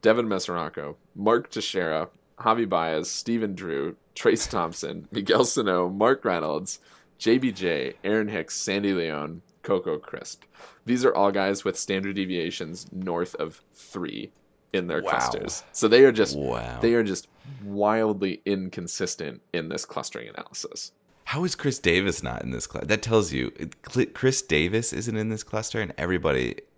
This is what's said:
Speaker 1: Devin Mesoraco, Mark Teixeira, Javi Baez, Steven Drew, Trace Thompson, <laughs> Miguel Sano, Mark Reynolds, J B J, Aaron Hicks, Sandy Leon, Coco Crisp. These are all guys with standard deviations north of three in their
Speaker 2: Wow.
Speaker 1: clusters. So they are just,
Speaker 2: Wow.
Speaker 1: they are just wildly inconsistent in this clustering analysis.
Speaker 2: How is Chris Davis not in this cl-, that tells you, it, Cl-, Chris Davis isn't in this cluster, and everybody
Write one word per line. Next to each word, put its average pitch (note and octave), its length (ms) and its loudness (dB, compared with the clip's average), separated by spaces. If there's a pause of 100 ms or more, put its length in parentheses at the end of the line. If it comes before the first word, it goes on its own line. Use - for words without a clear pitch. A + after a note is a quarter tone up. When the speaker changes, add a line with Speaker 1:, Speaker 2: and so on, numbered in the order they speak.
Speaker 1:
Devin A2+ 240 4
Mesoraco, E2+ 680 -4 (200)
Mark A2+ 340 2
Teixeira, E2+ 600 -2 (300)
Javi A2+ 300 2
Baez, E2 400 0
Steven A2 460 -2
Drew, E2 400 -6 (180)
Trace - 320 2
Thompson, E2 640 -6
<laughs> - 20 -16
Miguel G#2 320 4
Sano, F2+ 460 2
Mark A2 340 2
Reynolds, E2 560 -2 (380)
J A#2 220 4
B B2+ 120 0
J, E2 520 -2
Aaron G#2+ 240 0
Hicks, F#2+ 280 -6
Sandy G2+ 380 -2
Leon, D#2+ 480 -4 (220)
Coco F2+ 340 -2
Crisp. - 460 -14 (420)
These B2 180 2
are C3 120 6
all G2+ 160 6
guys G2 320 0
with F#2+ 160 -2
standard G2 360 -4
deviations F2+ 760 -4
north F2+ 440 -4
of - 280 -6 (100)
three - 560 -8 (420)
in F#2 140 0
their E2 160 0
Speaker 2:
Wow. F#2 80 -2
Speaker 1:
clusters. B1 640 -2
So - 160 2
they A#2+ 180 10
are C3 60 10
just, G#2+ 260 2
Speaker 2:
Wow. A#1+ 420 -4
Speaker 1:
they A#2 140 4
are A#2 100 4
just F#2+ 240 -4 (360)
wildly G2+ 840 0
inconsistent F#2 960 -4 (100)
in D#2+ 180 -4
this - 140 -4
clustering - 460 -8
analysis. - 640 -12 (320)
Speaker 2:
How D3 200 -2
is F3+ 120 0
Chris C3+ 240 -2
Davis F2+ 420 4
not A#1+ 220 -6
in B1 80 -6
this A#1+ 200 -6
cl-, - 140 -8
that F#2 160 2
tells A2 320 2
you, B1+ 220 -2
it, - 200 -12 (140)
Cl-, A#2+ 240 2
Chris C3 300 2
Davis F2+ 500 2
isn't A2 240 -4
in G#2+ 120 -2
this A2 140 -6
cluster, A2 380 -4
and F#2 160 -4
everybody C#2+ 600 0 (200)